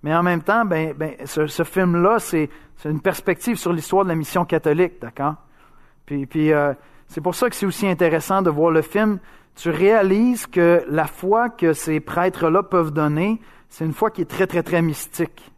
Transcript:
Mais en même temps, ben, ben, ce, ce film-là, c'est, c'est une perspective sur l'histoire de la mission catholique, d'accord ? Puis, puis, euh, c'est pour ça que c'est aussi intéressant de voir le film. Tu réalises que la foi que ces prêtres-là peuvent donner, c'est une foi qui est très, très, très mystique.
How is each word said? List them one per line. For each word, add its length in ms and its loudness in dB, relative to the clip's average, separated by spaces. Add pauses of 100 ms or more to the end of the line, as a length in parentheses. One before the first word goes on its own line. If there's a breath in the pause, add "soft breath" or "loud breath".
Mais 140 -2
en 80 2
même 180 0
temps, 220 0
ben, 300 -2
ben, 220 -8 (100)
ce, 220 -2
ce 160 -4
film-là, 560 2
c'est, 300 -2 (280 loud breath)
c'est 120 -10
une 120 -4
perspective 560 -2
sur 160 -2
l'histoire 320 0
de 40 -4
la 60 0
mission 300 -2
catholique, 560 0
d'accord ? 340 -6 (720 soft breath)
Puis, 200 -6
puis, 280 0
euh, 200 0 (340 soft breath)
c'est 140 -10
pour 140 -2
ça 140 0
que 60 -12
c'est 100 -4
aussi 200 -2
intéressant 560 0
de 80 2
voir 220 2
le 100 4
film. 380 0 (360 soft breath)
Tu 140 -6
réalises 760 2
que 420 4
la 180 0
foi 420 0
que 220 0
ces 300 -2
prêtres-là 600 0
peuvent 300 0
donner, 480 0 (300 loud breath)
c'est 160 -8
une 80 -2
foi 180 -2
qui 100 -6
est 80 -4
très, 180 -2
très, 160 -2
très 180 0
mystique. 760 -6